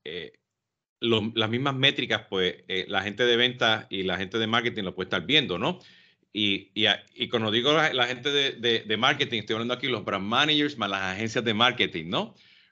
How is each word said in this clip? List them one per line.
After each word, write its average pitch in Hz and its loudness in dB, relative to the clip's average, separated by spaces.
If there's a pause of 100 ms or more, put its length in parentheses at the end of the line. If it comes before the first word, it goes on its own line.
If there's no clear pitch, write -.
eh, 80 -12 (640)
lo, 113 0
las 110 0
mismas 135 0
métricas, 131 0
pues, 92 2 (140)
eh, 95 -2
la 98 -2
gente 104 -2
de 120 6
ventas 120 2
y 95 -4
la 92 0
gente 92 -4
de 110 0
marketing 117 -2
lo 90 -6
puede 92 -4
estar 87 -4
viendo, 110 2
¿no? 156 -2 (520)
Y, 98 -2 (100)
y 107 4
a-, 101 2 (100)
y 113 -4
cuando 110 0
digo 120 2
la, 156 4
la 123 2
gente 127 -4
de, 139 0
de, 113 0
de 107 0
marketing, 127 0
estoy 107 -4
hablando 117 -2
aquí 131 -4
los 110 -2
brand 101 -2
managers 147 2
más 104 0
las 98 -2 (140)
agencias 113 -2
de 113 2
marketing, 104 2
¿no? 170 -4 (360)